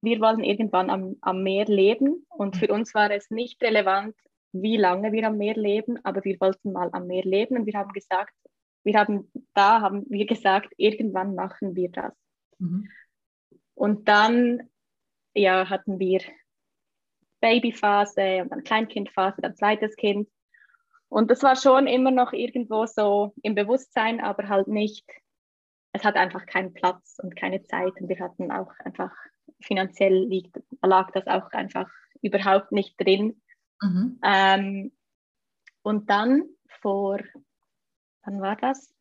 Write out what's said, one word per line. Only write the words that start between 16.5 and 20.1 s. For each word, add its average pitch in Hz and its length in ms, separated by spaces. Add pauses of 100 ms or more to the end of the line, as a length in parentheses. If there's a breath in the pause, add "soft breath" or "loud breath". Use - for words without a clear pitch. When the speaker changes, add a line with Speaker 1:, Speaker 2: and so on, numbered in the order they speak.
Speaker 1:
Babyphase 202 1000
und 180 100
dann 151 120
Kleinkindphase, 202 800
dann 190 140
zweites 214 400
Kind. 208 320 (840 soft breath)